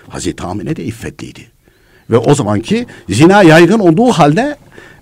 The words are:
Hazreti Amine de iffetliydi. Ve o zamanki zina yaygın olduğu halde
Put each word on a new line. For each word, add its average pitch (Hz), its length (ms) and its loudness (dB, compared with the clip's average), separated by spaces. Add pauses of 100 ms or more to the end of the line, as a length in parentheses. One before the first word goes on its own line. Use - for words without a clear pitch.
Hazreti 73 340 -10
Amine 101 340 -10
de 170 80 -12
iffetliydi. - 640 -14 (640)
Ve 110 60 2
o 127 180 0
zamanki 143 520 -4 (220)
zina 170 340 4
yaygın 170 360 4
olduğu 196 340 2
halde 170 440 0 (460)